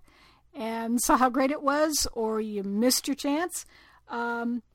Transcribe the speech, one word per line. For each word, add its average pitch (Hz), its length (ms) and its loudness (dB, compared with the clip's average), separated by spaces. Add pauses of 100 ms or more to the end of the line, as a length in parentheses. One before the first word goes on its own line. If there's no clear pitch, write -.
(540)
and 226 460 -2
saw 294 180 4
how 254 120 6
great 262 220 2
it 302 100 -4
was, 294 520 2
or 220 280 -2
you 208 220 -4
missed 214 440 2
your 277 80 0
chance. 302 500 -2 (440)
Um, 233 520 -4 (140)